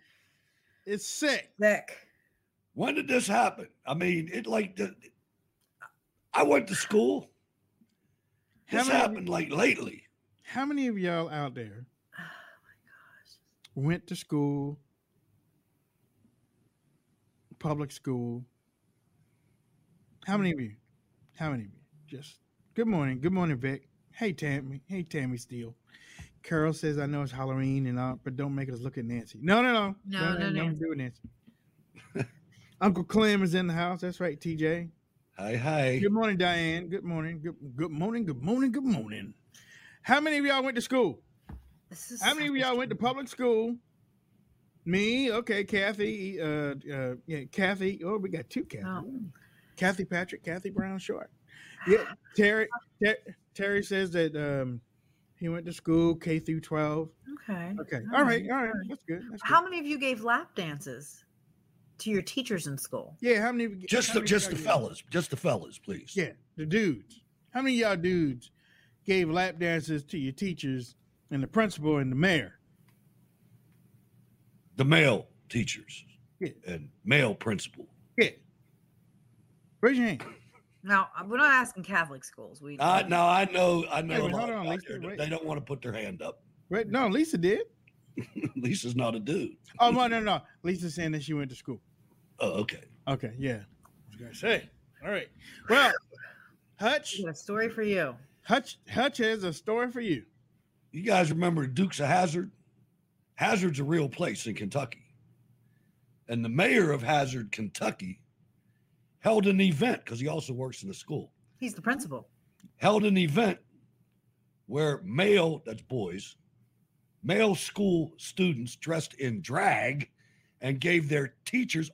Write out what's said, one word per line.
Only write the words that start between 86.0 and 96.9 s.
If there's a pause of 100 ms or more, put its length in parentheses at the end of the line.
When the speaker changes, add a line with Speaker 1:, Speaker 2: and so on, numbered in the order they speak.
Speaker 3:
up. (260)
Speaker 1:
Wait,
no,
Lisa
did. (480)
Speaker 3:
<laughs>
Lisa's
not
a
dude. (220)
Speaker 1:
Oh,
no,
no,
no. (220)
Lisa's
saying
that
she
went
to
school. (580)
Speaker 3:
Oh, (100)
okay. (240)
Speaker 1:
Okay,
yeah. (240)
I (220)
was
gonna
say. (340)
All
right. (420)
Well, (880)
Hutch.